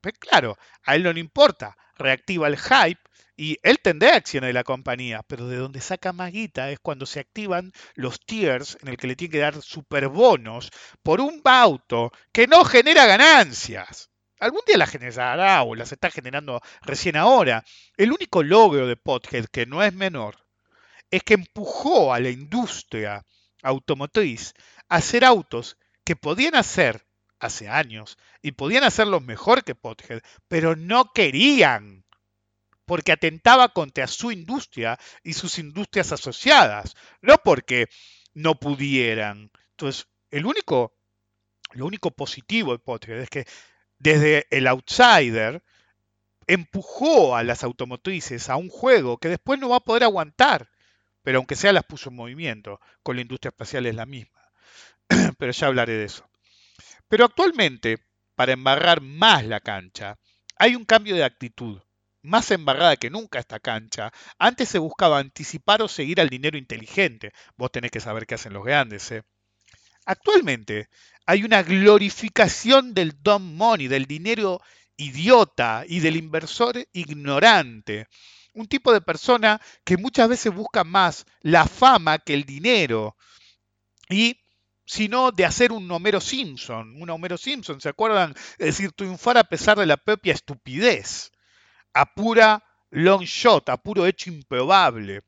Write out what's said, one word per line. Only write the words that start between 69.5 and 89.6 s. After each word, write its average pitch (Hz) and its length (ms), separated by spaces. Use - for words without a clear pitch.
Actualmente 139 840
hay 214 180
una 214 200
glorificación 208 1300
del 160 280
dumb 190 340
money, 190 320
del 135 180
dinero 185 560
idiota 143 920
y 175 120
del 160 180
inversor 160 580
ignorante. 143 1160
Un 220 140
tipo 262 240
de 208 100
persona 214 600
que 180 120
muchas 233 300
veces 233 260
busca 202 300
más 175 420
la 160 240
fama 175 540
que - 140
el 143 100
dinero. 139 720
Y, 226 280
sino 240 460
de 185 140
hacer 233 260
un 190 200
Homero 185 280
Simpson, 131 840
un 170 80
Homero 170 280
Simpson, 220 420
¿se 147 100
acuerdan? 202 440
Es - 100
decir, 175 260
triunfar 196 440
a 226 60
pesar 208 340